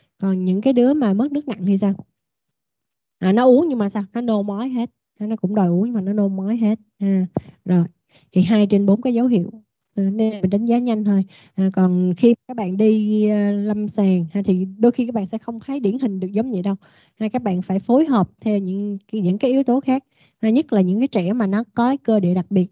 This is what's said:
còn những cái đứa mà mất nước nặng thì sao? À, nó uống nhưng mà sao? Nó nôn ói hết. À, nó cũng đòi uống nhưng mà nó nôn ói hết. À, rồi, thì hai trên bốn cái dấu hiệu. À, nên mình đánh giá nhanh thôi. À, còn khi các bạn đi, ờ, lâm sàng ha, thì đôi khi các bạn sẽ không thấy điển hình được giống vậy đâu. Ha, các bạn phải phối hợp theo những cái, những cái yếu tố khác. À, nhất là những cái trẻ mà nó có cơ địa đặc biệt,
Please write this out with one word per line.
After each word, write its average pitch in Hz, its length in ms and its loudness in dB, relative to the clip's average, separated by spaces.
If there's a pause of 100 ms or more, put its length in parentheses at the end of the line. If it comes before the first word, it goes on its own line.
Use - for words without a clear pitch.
(180)
còn 190 260 -2
những 185 160 0
cái 269 120 2
đứa 247 220 4
mà 240 200 0
mất 262 180 -2
nước 294 160 -6
nặng 240 180 -8
thì 196 120 2
sao? 196 160 0 (1200)
À, 185 140 2
nó 240 140 4
uống 269 220 6
nhưng 262 100 -2
mà 202 100 0
sao? 202 240 -6
Nó 233 80 -6
nôn 214 260 -2
ói 208 220 -6
hết. 240 220 -4 (280)
À, 208 80 -8
nó 220 100 -4
cũng 196 180 -4
đòi 196 140 2
uống 175 160 2
nhưng 240 100 -4
mà 214 60 -2
nó 190 120 -4
nôn 202 240 -2
ói 196 200 -4
hết. 220 220 0 (200)
À, 196 280 0 (380)
rồi, 180 200 2 (480)
thì 185 100 4
hai 208 240 4
trên 202 200 2
bốn 202 160 2
cái 247 120 0
dấu 233 120 2
hiệu. 214 240 2 (440)
À, 202 80 -2
nên 208 400 0
mình 185 80 0
đánh 208 140 0
giá 233 140 2
nhanh 226 260 -2
thôi. 196 200 2 (300)
À, 190 180 0
còn 180 440 2
khi 240 180 2 (140)
các 254 80 -12
bạn 185 200 -6
đi, 214 520 2
ờ, 208 220 0
lâm 208 380 -4
sàng 190 440 0
ha, 202 120 -4
thì 185 200 0 (140)
đôi 240 140 4
khi 247 140 -4
các 240 80 -8
bạn 202 120 -4
sẽ 220 120 -8
không 226 220 -12
thấy 277 200 -8
điển 226 180 -2
hình 208 220 -4
được 180 120 -6
giống 233 200 -4
vậy 180 100 -4
đâu. 196 120 -2 (400)
Ha, 214 140 -4
các 247 140 -4
bạn 185 200 -2
phải 190 160 -2
phối 262 280 2
hợp 226 240 2 (100)
theo 208 180 0
những 196 380 -6 (160)
cái, 220 80 -4
những 185 180 0
cái 247 120 0
yếu 269 120 2
tố 254 180 0
khác. 262 240 -2 (360)
À, 220 100 0
nhất 277 220 0
là 214 80 4
những 185 180 0
cái 262 100 0
trẻ 185 240 -2
mà 233 140 -2
nó 202 180 -2 (100)
có 247 280 0
cơ 220 180 2
địa 175 140 0
đặc 180 160 -2
biệt, 185 220 2